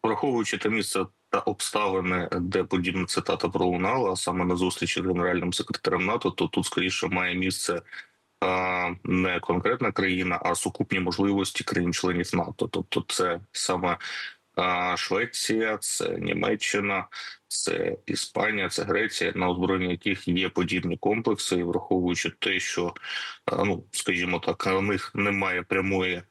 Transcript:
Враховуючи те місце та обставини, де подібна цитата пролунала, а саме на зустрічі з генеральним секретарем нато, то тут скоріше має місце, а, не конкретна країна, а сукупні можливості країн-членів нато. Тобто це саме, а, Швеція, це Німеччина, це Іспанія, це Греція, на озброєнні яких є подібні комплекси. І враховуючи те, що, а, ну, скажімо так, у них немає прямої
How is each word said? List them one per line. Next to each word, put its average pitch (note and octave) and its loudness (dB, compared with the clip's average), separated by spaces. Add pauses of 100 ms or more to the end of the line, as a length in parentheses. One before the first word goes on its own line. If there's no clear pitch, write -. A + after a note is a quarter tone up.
Враховуючи A2+ 2
те G#2+ 0
місце G2 0 (240)
та G2+ 2
обставини, F#2 0
де F#2 2
подібна F2+ 0
цитата F2 0
пролунала, F#2 2
а F2+ 0
саме F2+ -2
на F2+ 2
зустрічі F2+ 0
з F#2 -4
генеральним F2+ 2
секретарем - 0
нато, G2 0
то F2 0
тут F2+ -2
скоріше F#2 -2
має F2+ 0
місце, F#2 -2 (600)
а, F#2 0 (120)
не F#2 2
конкретна G#2 0
країна, F#2 0
а F2 2
сукупні - -2
можливості G2 2
країн-членів F2 0
нато. - -2
Тобто - -2
це F2 0 (120)
саме, F2 0 (580)
а, F2+ 0
Швеція, A2 0
це - -2
Німеччина, G2 0 (400)
це - -2
Іспанія, F#2 -2
це - -2
Греція, G2+ 0
на F2+ 2
озброєнні F2+ 2
яких F#2 -2
є F2+ 2
подібні F2+ 0
комплекси. G#2+ 2
І F2 2
враховуючи F2+ 2
те, F#2+ -2
що, F2 -2 (520)
а, - 0
ну, G2+ 0
скажімо F2+ 0
так, - -2 (100)
у F#2+ 4
них G2 -2
немає G2 0
прямої F#2 0